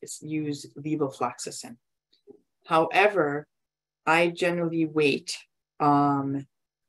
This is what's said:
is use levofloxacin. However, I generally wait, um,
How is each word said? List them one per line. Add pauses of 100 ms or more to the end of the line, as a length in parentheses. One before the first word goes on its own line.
is
use (100)
levofloxacin. (920)
However, (580)
I
generally
wait, (420)
um, (440)